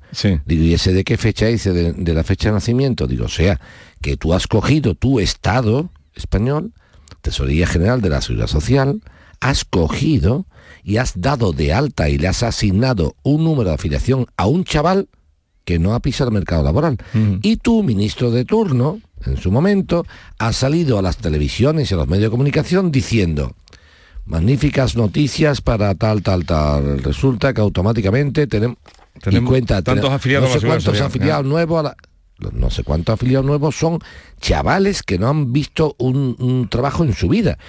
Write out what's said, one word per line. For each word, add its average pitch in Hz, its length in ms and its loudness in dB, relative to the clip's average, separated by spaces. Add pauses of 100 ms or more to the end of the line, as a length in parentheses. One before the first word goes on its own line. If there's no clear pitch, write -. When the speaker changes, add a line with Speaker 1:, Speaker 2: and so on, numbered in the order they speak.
(120)
Speaker 1:
Sí. 95 320 0
Speaker 2:
Digo, 80 200 2
"¿Y 82 100 4
ese 92 180 2
de 92 120 2
qué 113 120 0
fecha 107 320 0
es?". 117 160 0
Dice, 95 80 2
"De, 85 200 0
de 85 220 -2
la 80 100 0
fecha - 260 0
de 107 40 0
nacimiento". 117 520 0
Digo, 62 200 -4
"O 60 40 -6
sea, 76 300 0 (420)
que 69 140 -2
tú 80 180 0
has 80 120 0
cogido 127 480 2
tu 131 260 2
Estado 131 680 0 (240)
español, 147 580 -2 (500)
Tesorería 71 440 0
General 95 360 0
de 92 80 0
la 67 100 0
Seguridad 53 280 -4
Social, 135 520 0 (400)
has - 240 -2
cogido 139 800 0 (400)
y 101 140 -2
has 127 220 -2
dado 117 320 0
de 71 200 0
alta 110 360 0
y 71 100 0
le 82 100 0
has 92 140 -2
asignado 104 800 0
un 151 220 0
número 131 260 0
de 76 60 0
afiliación 117 500 -2 (100)
a 92 100 0
un 160 180 0
chaval 180 440 0 (560)
que 87 140 0
no 95 160 2
ha 120 60 -2
pisado 131 300 -2
el 107 40 2
mercado 87 280 0
laboral". 120 360 2 (160)
Speaker 1:
Ujú. 104 280 2
Speaker 2:
Y 220 140 2
tu 226 260 2
ministro 110 480 0
de 120 140 0
turno, 175 560 0 (260)
en 65 100 -2
su 92 140 -4
momento, 170 560 0 (320)
ha 113 140 -2
salido 139 460 2
a 98 40 0
las 90 160 -2
televisiones 95 720 0
y 98 40 0
a - 40 0
los 67 100 0
medios 98 160 2
de 110 60 0
comunicación 147 640 0
diciendo, 87 600 0 (800)
magníficas 131 640 0
noticias 139 640 0
para 104 340 0
tal, 107 280 0
tal, 90 240 0
tal. 71 560 0
Resulta 113 500 0
que 110 80 -2
automáticamente 110 880 0
tenem-, 113 280 -2 (380)
y - 60 -20
Speaker 1:
Tenemos 98 300 2
Speaker 2:
cuenta, 113 320 2
Speaker 1:
tantos 131 280 0
Speaker 2:
tenem-, 139 40 2
Speaker 1:
afiliados 131 340 2
Speaker 2:
no 127 40 2
Speaker 1:
a - 20 2
la - 0 -
Speaker 2:
sé 117 60 2
Speaker 1:
Seguridad 156 140 2
Speaker 2:
cuántos 160 100 0 (100)
Speaker 1:
Social, - 120 0
Speaker 2:
afiliados 139 380 0
Speaker 1:
¿eh? 135 60 -2
Speaker 2:
nuevos 165 300 0
a - 20 -2
la, 135 140 -6 (560)
no 60 180 0
sé - 120 -4
cuántos 82 300 -2
afiliados 127 340 0
nuevos 147 300 0
son 160 220 0 (420)
chavales 160 640 0
que 92 160 -2
no 110 100 0
han 143 240 0
visto 147 460 0
un, 131 400 0
un 127 320 0
trabajo 139 340 0
en 127 100 2
su 90 140 0
vida. 180 300 2 (100)